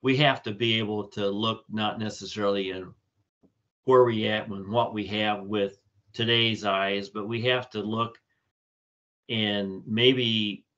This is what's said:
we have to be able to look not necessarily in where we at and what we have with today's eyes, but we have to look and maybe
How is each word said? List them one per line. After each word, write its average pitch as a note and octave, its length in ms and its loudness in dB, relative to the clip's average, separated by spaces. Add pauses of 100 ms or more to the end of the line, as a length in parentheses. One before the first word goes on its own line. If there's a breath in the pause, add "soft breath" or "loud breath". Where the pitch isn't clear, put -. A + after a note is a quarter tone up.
we C3 160 2
have C#3 240 4
to A2 100 -6
be A2+ 260 0
able G#2 300 -4
to G#2 200 -4
look A2 420 -2
not G#2+ 280 -4
necessarily G2+ 720 -2
in F#2 220 -10 (920)
where B2+ 200 8
we A2 240 2
at G#2+ 200 -2
and G2 220 -10
what A#2 220 0
we G#2 140 -4
have G#2 380 -2
with G2 340 -2 (340)
today's A2+ 520 0
eyes, G2 440 0
but G#2+ 180 -8
we A2+ 200 -4
have B2+ 240 0
to G#2+ 100 -6
look A2 380 -4 (1120)
and G#2 560 -2
maybe A2+ 800 2 (120)